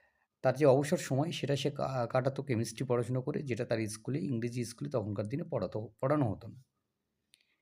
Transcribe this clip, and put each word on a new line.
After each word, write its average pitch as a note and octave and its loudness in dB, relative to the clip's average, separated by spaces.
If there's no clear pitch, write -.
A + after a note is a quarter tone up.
তার B2+ 4
যে D3 6
অবসর C#3+ 6
সময়, C#3+ 0
সেটা C#3 0
সে - 0
কা-, C3+ -2
কাটাতো C3 0
কেমিস্ট্রি A#2 -2
পড়াশোনা B2 0
করে, C#3 -4
যেটা B2 -2
তার A2 0
স্কুলে, B2 -4
ইংরেজি A#2+ -2
স্কুলে C#3+ -10
তখনকার G#2 -2
দিনে C#3 -4
পড়াতো, G#2+ -4
পড়ানো C3+ 2
হতো G2 -8
না। B2 -18